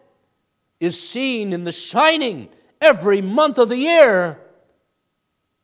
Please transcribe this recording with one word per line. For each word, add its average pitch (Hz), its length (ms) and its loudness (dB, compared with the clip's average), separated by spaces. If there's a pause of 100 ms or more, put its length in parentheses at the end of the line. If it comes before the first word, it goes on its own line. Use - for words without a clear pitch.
(800)
is 170 200 -4
seen 233 540 -6
in 175 100 -8
the 170 80 -8
shining 247 800 -2 (320)
every 202 400 2
month 254 380 0
of 226 100 4
the 247 80 -4
year, 247 600 4 (1200)